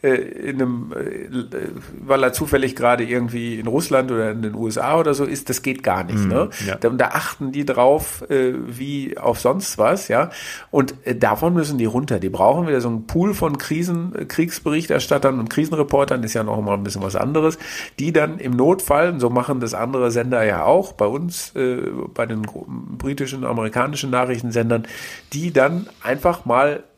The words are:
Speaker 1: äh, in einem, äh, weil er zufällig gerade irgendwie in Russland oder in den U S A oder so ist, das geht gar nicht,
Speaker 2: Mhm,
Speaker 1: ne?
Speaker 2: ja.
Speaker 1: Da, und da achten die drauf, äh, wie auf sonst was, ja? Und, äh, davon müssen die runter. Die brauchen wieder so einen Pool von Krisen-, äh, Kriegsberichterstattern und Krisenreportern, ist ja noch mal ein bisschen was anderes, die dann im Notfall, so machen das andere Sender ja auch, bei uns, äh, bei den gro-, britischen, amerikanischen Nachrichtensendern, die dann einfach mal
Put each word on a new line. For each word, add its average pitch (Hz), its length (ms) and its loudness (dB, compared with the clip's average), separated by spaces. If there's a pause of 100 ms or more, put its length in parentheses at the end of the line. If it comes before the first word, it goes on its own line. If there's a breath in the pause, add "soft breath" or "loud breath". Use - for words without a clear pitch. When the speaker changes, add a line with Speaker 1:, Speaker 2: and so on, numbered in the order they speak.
Speaker 1:
äh, 139 80 4
in - 460 -2
einem, 123 380 -2
äh, - 360 -6 (760)
weil 135 180 4
er 123 100 4
zufällig 143 420 0
gerade 120 300 4
irgendwie 117 540 -2
in 110 80 -6
Russland 131 440 2
oder 110 200 0
in 113 100 -4
den 107 140 -4
U 113 120 -4
S 110 100 -4
A 143 220 2
oder 151 140 4
so 135 100 0
ist, - 260 -6
das 127 120 -2
geht 131 220 -4
gar 92 200 2
nicht, 95 140 -2
Speaker 2:
Mhm, 101 100 2
Speaker 1:
ne? 139 220 2 (180 loud breath)
Speaker 2:
ja. 95 80 -2
Speaker 1:
Da, - 140 2
und 127 80 -2
da 123 120 2
achten 139 440 -4
die 143 120 -2
drauf, 135 640 2
äh, 131 240 2 (120)
wie 135 520 -6
auf - 220 0
sonst 165 380 0
was, 147 320 2
ja? 143 220 2 (400 loud breath)
Und, 135 240 2 (100)
äh, 127 100 -2
davon 113 380 2
müssen 147 240 0
die 117 80 2
runter. 113 340 0
Die 92 100 -2
brauchen 120 380 4
wieder 135 140 2
so 120 80 -2
einen 113 180 -4
Pool 190 260 2
von 156 240 0
Krisen-, 170 580 -2
äh, - 100 -6
Kriegsberichterstattern 147 1120 0
und 113 100 -2
Krisenreportern, 143 760 2
ist 110 100 -6
ja 110 100 0
noch 107 180 -2
mal 101 120 0
ein 101 100 -2
bisschen 98 200 -4
was 98 120 -4
anderes, 156 440 2 (400 loud breath)
die 151 120 0
dann 156 280 2
im 127 140 -4
Notfall, 156 680 4
so 120 100 4
machen 127 300 0
das 117 140 -4
andere 123 380 0
Sender 120 320 2
ja 92 200 2
auch, 185 300 4
bei 104 120 2
uns, 151 500 -4
äh, 127 220 0 (360)
bei 117 120 -2
den 110 180 -4
gro-, - 240 -10
britischen, 135 800 -6
amerikanischen 123 640 -2
Nachrichtensendern, 117 800 0 (460 loud breath)
die 160 180 -4
dann 151 360 2 (140)
einfach 143 440 0
mal 135 380 2 (140)